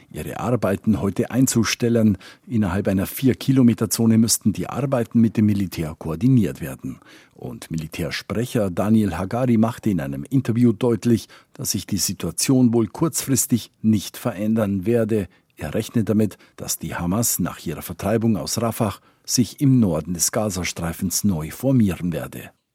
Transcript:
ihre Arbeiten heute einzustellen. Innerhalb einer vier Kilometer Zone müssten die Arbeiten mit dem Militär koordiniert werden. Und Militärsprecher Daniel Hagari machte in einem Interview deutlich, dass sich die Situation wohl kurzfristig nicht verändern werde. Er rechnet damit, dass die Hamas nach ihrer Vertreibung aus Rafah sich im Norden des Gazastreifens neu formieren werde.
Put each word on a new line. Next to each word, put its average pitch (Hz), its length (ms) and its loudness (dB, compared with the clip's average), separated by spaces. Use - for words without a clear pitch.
ihre - 300 -10
Arbeiten 104 600 0
heute 101 300 -2
einzustellen. 117 880 2
Innerhalb 104 400 -2
einer 95 180 2
vier 123 300 0
Kilometer 120 560 4
Zone 113 260 4
müssten 110 340 2
die 90 160 -6
Arbeiten 123 540 0
mit 113 160 2
dem 110 80 4
Militär 92 500 -2
koordiniert 98 640 2
werden. - 420 -10
Und 120 340 -14
Militärsprecher 90 1000 -4
Daniel 101 440 2
Hagari 117 420 0
machte 110 340 2
in 85 100 0
einem 69 220 -8
Interview 123 480 2
deutlich, 117 560 2
dass - 180 -6
sich 101 140 -4
die 101 120 -4
Situation 113 760 2
wohl 113 140 2
kurzfristig - 840 -2
nicht 107 340 2
verändern 104 680 -2
werde. 110 400 2
Er 76 180 -6
rechnet 110 340 -2
damit, 107 300 0
dass - 240 -8
die 82 160 -8
Hamas 95 420 -2
nach - 260 -6
ihrer 76 200 -8
Vertreibung 107 520 0
aus 73 240 -6
Rafah 110 360 -2
sich - 360 -2
im 135 180 4
Norden 85 360 0
des - 160 -2
Gazastreifens 87 920 -4
neu 80 280 -2
formieren 101 640 2
werde. - 360 -10